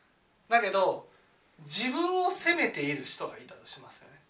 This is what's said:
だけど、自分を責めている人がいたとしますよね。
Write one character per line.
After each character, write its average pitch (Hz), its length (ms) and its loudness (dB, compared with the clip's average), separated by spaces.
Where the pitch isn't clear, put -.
だ 233 120 6
け 196 100 0
ど、 185 380 2
自 220 260 -2
分 359 340 0
を 349 60 2
責 339 260 0
め 262 120 2
て 151 140 -6
い 143 140 -2
る 131 80 -10
人 - 220 -8
が - 120 -12
い - 40 -18
た 123 120 -20
と - 120 -20
し - 140 -18
ま - 100 -20
す - 80 -20
よ - 120 -20
ね。 - 200 -20